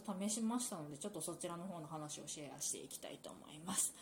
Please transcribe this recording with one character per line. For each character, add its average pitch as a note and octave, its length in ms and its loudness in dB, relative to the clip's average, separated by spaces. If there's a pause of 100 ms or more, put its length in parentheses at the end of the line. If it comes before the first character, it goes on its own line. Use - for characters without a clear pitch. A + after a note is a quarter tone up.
(180)
試 G3+ 120 4
し A3 100 4
ま A#3 220 6
し - 80 2
た F#3+ 80 0
の D3+ 120 -2
で、 D3 80 -4
ち - 80 -4
ょ G3+ 40 0
っ - 20 0
と E3 80 -2
そ E3 160 0
ち F3+ 140 0
ら E3+ 80 0
の F3 80 -2
方 F3 160 -2
の D3+ 60 -6
話 D3+ 340 -2
を C#3 60 -8
シ D#3 120 -4
ェ C3+ 180 -6
ア - 40 -8
し - 100 2
て - 60 0
い - 100 -6
き - 140 -10
た - 80 -4
い C#3+ 120 -6
と - 100 -8
思 F2 60 -10 (120)
い D3+ 180 -10
ま F#3+ 80 2
す。 - 260 6